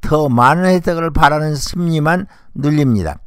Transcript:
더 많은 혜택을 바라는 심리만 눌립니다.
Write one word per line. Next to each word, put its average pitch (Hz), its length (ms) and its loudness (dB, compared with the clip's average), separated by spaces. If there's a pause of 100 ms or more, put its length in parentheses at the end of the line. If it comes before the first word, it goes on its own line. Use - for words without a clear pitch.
더 151 280 0
많은 135 380 2
혜택을 170 440 0
바라는 151 440 2
심리만 165 720 -2 (260)
눌립니다. 127 720 0